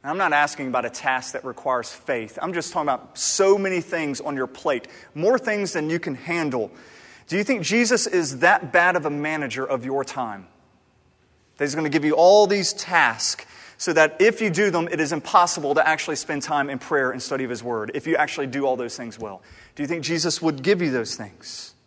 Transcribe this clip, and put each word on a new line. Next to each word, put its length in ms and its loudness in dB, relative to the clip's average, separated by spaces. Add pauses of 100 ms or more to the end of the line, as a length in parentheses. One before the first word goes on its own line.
I'm 160 -4
not 140 2
asking 360 0
about 160 -2
a 60 -6
task 440 -4
that 100 -10
requires 480 -4
faith. 480 -6
I'm 120 -4
just 200 -6
talking 160 -2
about 280 -4
so 420 4
many 220 0
things 400 -4
on 140 -6
your 120 -2
plate, 420 -4 (260)
more 240 2
things 360 -2
than 160 -2
you 100 -2
can 140 -6
handle. 580 -4 (560)
Do 80 -4
you 80 0
think 180 0
Jesus 440 2
is 320 0
that 340 2
bad 240 4
of 100 0
a 40 0
manager 540 -4
of 200 -2
your 180 -2
time? 460 -8 (1080)
That 60 0
he's 100 -2
gonna 160 0
give 140 2
you 100 4
all 320 10
these 260 0
tasks 720 0 (320)
so 160 -2
that 280 6
if 200 6
you 100 0
do 200 2
them, 200 0
it 100 -2
is 120 0
impossible 600 2
to 120 4
actually 300 -2
spend 260 -6
time 280 -2
in 80 -8
prayer 340 0
and 100 -8
study 220 -4
of 60 -6
his 120 -6
word, 320 -4
if 120 -6
you 100 0
actually 300 -2
do 200 -4
all 100 0
those 200 -8
things 220 -14
well. 240 -12 (320)
Do 80 -8
you 40 -4
think 160 -6
Jesus 380 -2
would 220 -2
give 200 2
you 80 0
those 240 -4
things? 600 -16 (120)